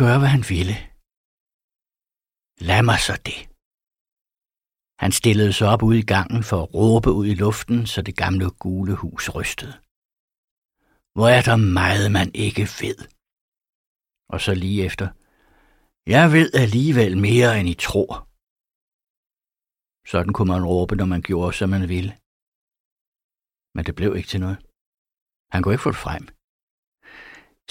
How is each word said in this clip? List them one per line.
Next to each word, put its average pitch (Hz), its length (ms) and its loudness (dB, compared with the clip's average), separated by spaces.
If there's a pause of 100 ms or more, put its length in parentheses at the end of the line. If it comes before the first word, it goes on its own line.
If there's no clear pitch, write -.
gøre, 120 140 4
hvad 139 180 4
han 127 80 0 (100)
ville. 92 220 -2 (1900)
Lad 101 220 4
mig 95 80 2 (100)
så - 60 -4 (140)
det. - 120 -14 (1600)
Han 95 180 0
stillede 104 320 2
sig 104 220 2
op 110 140 0
ude 113 100 4
i 107 160 -2
gangen 110 360 -2
for 95 120 0
at - 120 -10
råbe 113 440 4
ud 101 80 -2
i 104 80 0 (100)
luften, 113 420 -2
så 101 160 -6
det 95 140 -10
gamle 92 300 -2 (180)
gule 95 380 -4
hus - 220 -10 (100)
rystede. - 400 -10 (1400)
Hvor 113 120 4 (100)
er 127 100 2
der 113 80 4 (240)
meget, 101 260 0 (120)
man 95 100 0 (180)
ikke 104 180 -2 (180)
ved. - 160 -6 (1300)
Og 85 80 -6
så - 140 -2
lige 95 340 -2
efter. 98 180 -6 (1080)
Jeg 160 120 8 (100)
ved 160 120 6 (160)
alligevel 117 480 2 (160)
mere, 120 300 4
end 90 100 0
I 85 80 -2 (120)
tror. - 240 0 (2000)
Sådan 92 200 -2
kunne 92 220 0
man 92 180 -2
råbe, 90 240 0
når 92 180 -2
man 85 140 -4
gjorde, 87 280 -2
som 95 180 -2
man 95 200 -2
ville. 92 180 -4 (1600)
Men 78 120 -6
det 85 120 -6
blev 101 180 -2
ikke 87 160 -8
til 95 80 -4
noget. 95 180 -6 (920)
Han 92 100 0
kunne 98 120 0
ikke 131 140 -2
få 127 60 0
det - 120 -12
frem. 80 180 -10 (1500)